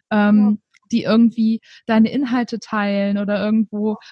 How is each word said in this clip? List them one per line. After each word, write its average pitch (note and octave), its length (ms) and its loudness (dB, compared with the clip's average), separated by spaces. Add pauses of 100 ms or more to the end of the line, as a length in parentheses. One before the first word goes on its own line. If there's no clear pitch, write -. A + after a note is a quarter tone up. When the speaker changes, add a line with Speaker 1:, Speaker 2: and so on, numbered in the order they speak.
(100)
Speaker 1:
ähm, G#3 280 2
Speaker 2:
Ja. G#3 320 0 (220)
Speaker 1:
die A#3 120 0
irgendwie A3+ 560 2 (260)
deine A3 240 2
Inhalte A#3+ 480 -4
teilen G3+ 600 -4
oder G3+ 260 -4
irgendwo G#3+ 520 -2 (160)